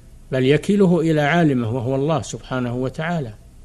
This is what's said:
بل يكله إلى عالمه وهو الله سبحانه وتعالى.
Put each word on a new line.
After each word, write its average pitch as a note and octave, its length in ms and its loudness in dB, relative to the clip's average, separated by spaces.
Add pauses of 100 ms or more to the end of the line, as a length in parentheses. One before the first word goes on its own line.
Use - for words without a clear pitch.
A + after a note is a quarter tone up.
(320)
بل C3 140 0
يكله F3 540 4
إلى D#3 220 2
عالمه C#3+ 500 2
وهو C3 240 -2
الله C#3 260 -2
سبحانه B2 540 -6
وتعالى. C3 580 -6 (320)